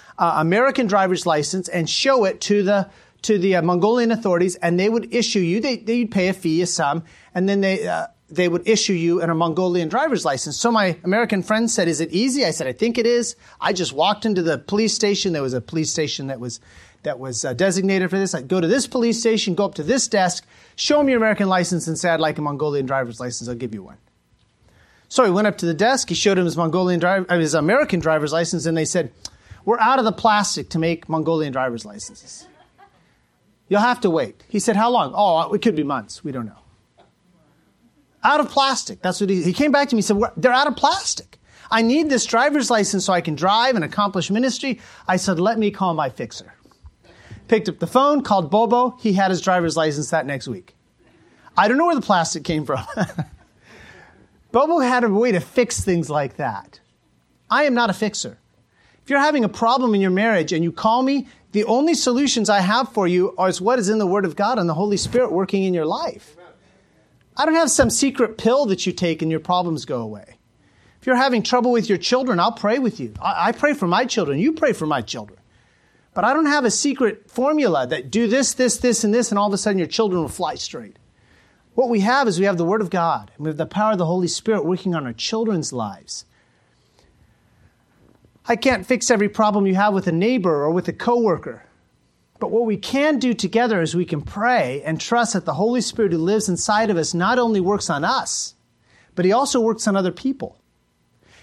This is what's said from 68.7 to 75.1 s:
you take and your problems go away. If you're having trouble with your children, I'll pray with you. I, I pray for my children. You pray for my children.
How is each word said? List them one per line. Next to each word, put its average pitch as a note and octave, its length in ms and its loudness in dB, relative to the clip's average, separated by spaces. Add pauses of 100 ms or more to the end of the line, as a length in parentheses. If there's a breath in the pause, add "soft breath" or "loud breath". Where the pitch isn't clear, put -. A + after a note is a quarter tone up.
you F#3 80 -2
take E3+ 300 -2
and D#3+ 80 -2
your D#3+ 80 -2
problems E3 460 -2
go B2+ 160 -6
away. G#2+ 380 -14 (640 soft breath)
If - 60 -20
you're B3+ 80 2
having B3 300 2
trouble B3 260 2
with A#3 180 2
your G3+ 80 2
children, B3 440 0
I'll G3 100 2
pray A3+ 300 0
with A#3+ 180 -2
you. A2+ 240 -10
I, E3+ 260 0
I A#3 40 2
pray G3 220 0
for F#3+ 120 -2
my F#3+ 200 2
children. D3 340 -2
You D4+ 140 2
pray D4+ 180 0
for E3 140 -6
my C#3+ 160 -2
children. G#2+ 360 -14 (760 soft breath)